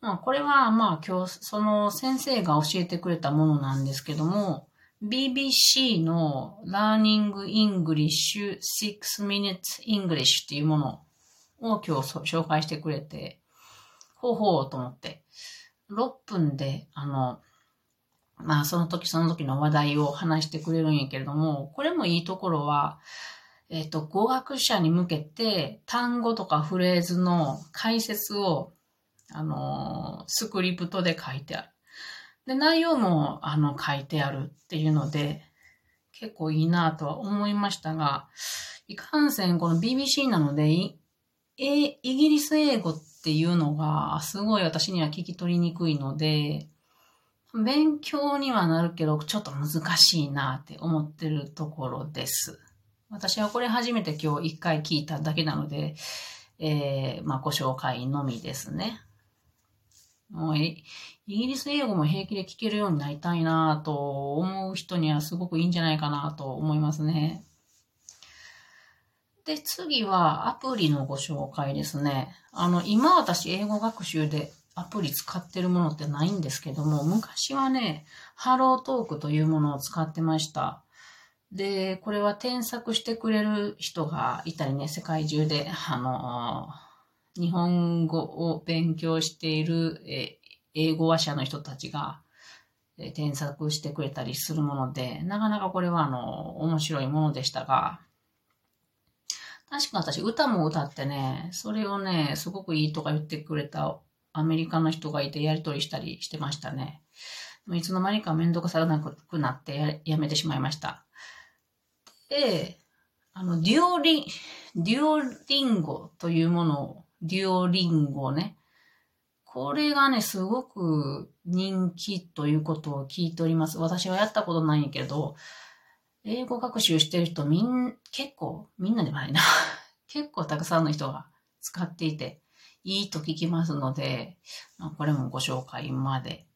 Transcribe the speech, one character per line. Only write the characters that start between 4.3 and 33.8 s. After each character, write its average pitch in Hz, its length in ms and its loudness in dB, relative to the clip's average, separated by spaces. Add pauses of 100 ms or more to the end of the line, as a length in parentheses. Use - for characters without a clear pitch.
ビ 254 260 -2
ー 247 60 -2
ビ 269 140 0
ー - 40 0
シ 262 440 4
ー 165 60 2
の 160 640 0
Learning 214 680 4 (100)
English 190 1160 2
Six - 680 -6
Minutes 202 600 -4
English 180 580 2
っ - 40 -20
て 143 60 -8
い 143 80 -2
う 151 40 2
も 156 120 4
の 139 260 -4 (560)
を 220 260 0
今 147 160 0
日 - 60 -6
そ-、 156 120 -8
紹 165 280 -2
介 156 140 2
し - 40 -4
て 156 120 -6
く 160 100 -6
れ 147 120 -2
て、 - 400 -14 (760)
ほ 247 160 -2
う - 20 2
ほ 202 260 4
う 131 100 -4
と 139 60 -8
思 123 120 -6
っ - 100 -16
て、 - 260 -14 (640)
六 233 360 -4
分 156 320 0
で、 139 380 -6
あ 143 120 -8
の、 131 340 -2 (1000)
ま 151 220 0
あ、 147 40 0
そ 170 140 0
の 170 80 2
時 175 220 -4
そ 165 140 2
の 165 60 4
時 165 160 -2
の 135 160 0
話 151 100 4
題 147 280 4
を 151 80 4
話 156 400 0
し - 40 -10
て 160 80 -6
く 160 140 -4
れ 165 100 2
る 156 80 4
ん 151 80 4
や 135 100 0
け 135 100 -6
れ 135 60 -4
ど 139 100 -6
も、 151 400 0
こ 277 80 -6
れ 320 100 2
も 302 140 0
い 170 120 2
い 165 60 -4
と 190 120 -4
こ 190 140 -2
ろ 151 160 0
は、 147 320 0 (680)
え 160 140 -6
っ 156 80 -8
と、 156 160 -4
語 202 200 0
学 262 320 -2
者 220 200 2
に 160 120 4
向 175 160 4
け 165 120 -2
て 202 680 -4
単 240 340 -2
語 226 140 0
と 277 120 -6
か 151 140 2
フ 180 180 -2
レ 180 200 4
ー 170 40 2
ズ 175 160 0
の 170 400 2 (140)
解 226 280 0
説 208 360 -4
を、 185 380 0 (580)
あ 156 100 -6
の、 139 880 -6
ス - 200 -2
ク 190 140 -2
リ 180 120 2
プ 175 140 -6
ト 190 140 -2
で 170 160 2
書 - 140 -10
い 135 80 -6
て - 160 -10
あ - 60 -6
る。 - 60 -16 (800)
で、 262 80 -4
内 311 260 6
容 330 160 4
も、 160 460 4
あ 147 140 0
の、 147 200 4
書 147 180 -2